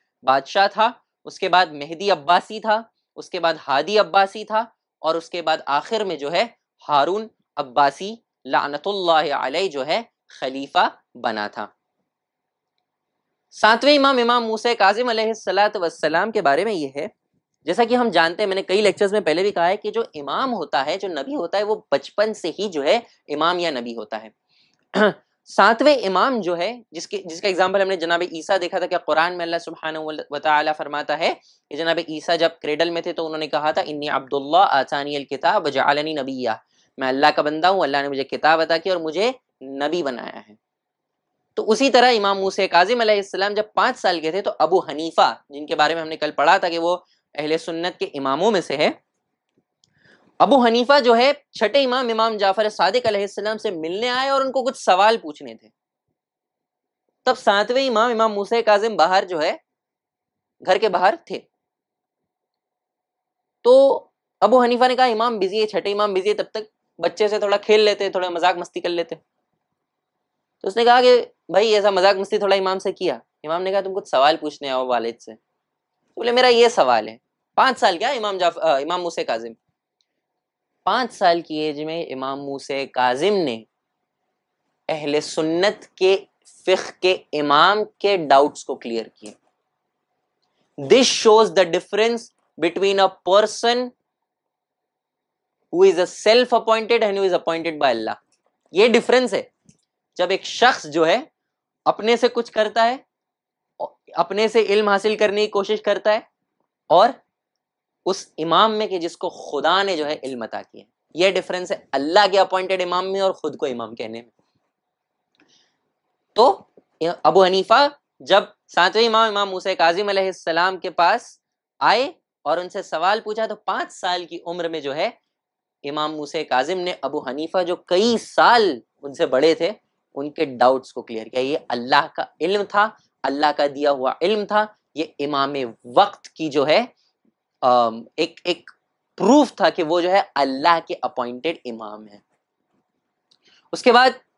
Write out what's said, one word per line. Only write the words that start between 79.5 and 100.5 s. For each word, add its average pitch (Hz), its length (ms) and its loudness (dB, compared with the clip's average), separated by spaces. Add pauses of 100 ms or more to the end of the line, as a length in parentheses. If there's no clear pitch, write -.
पाँच 233 260 -2
साल 170 300 2
की 156 160 -8
एज 151 220 -4
में 160 260 -8
इमाम 135 320 -8
मूसा 139 460 -8
काजिम 131 500 0
ने 123 320 -4 (1200)
अहले 151 320 -2
सुन्नत 170 680 -2 (100)
के - 280 2 (400)
फिक्र 185 360 -2
के 185 300 0
इमाम 156 520 2
के 202 320 -2
डाउट्स 143 460 2
को 139 120 -8
क्लियर 113 360 -8 (100)
किए। 104 140 -20 (1500)
This 214 460 4
shows 220 240 6
the 185 140 4
difference 202 560 -2 (440)
between 196 360 0
a 190 80 4 (200)
person 233 600 2 (1800)
who 190 180 6
is 165 60 0
a 180 80 2 (200)
self 240 220 4
appointed 220 520 0
and 202 180 -2
who 196 100 -2
is 180 40 -2
appointed 165 460 -4
by 139 160 2
Allah। 110 200 -6 (600)
ये 214 140 6
डिफरेंस 233 460 2
है, 120 180 -6 (640)
जब 180 160 -2
एक - 140 -6
शख्स - 400 0